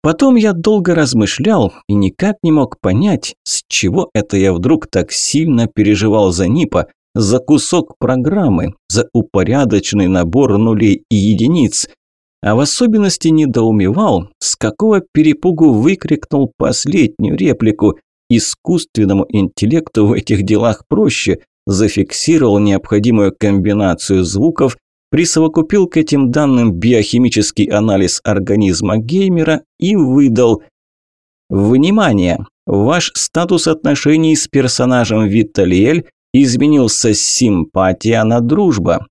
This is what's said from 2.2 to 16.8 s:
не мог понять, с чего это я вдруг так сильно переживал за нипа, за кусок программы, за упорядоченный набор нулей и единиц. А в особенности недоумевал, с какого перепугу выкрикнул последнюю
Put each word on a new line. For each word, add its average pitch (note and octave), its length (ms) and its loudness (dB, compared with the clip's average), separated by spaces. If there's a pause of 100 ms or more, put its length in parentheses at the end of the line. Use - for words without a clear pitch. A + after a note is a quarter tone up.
не E3 100 0
мог D3 300 -2
понять, C#3+ 640 -2
с - 260 -8
чего - 460 -2
это G#2 200 -4
я F#2+ 160 2
вдруг A#2 360 0
так - 240 -4
сильно C#3 560 0
переживал G#2 640 2
за F2 160 -2
нипа, C3 400 -2 (260)
за A2 240 0
кусок D3+ 640 -2
программы, C3 760 -2 (160)
за A2+ 240 -2
упорядоченный G#2 920 0
набор F#2+ 500 0
нулей A2 540 0
и A2+ 40 0
единиц. A2 720 0 (540)
А G#2 140 0
в B2+ 60 2
особенности G#3 640 0
недоумевал, A#2 1040 0 (100)
с - 160 -6
какого G#3 480 -2 (100)
перепугу D#3 600 2
выкрикнул C#3+ 840 -2
последнюю C#3+ 800 -2